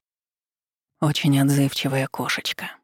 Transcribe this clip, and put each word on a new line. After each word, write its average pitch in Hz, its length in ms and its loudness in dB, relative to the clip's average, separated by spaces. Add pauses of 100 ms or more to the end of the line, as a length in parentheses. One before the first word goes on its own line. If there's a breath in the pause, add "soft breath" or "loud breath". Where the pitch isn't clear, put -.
(1000)
«Очень 147 380 2
отзывчивая 139 680 2
кошечка, - 640 -6 (120)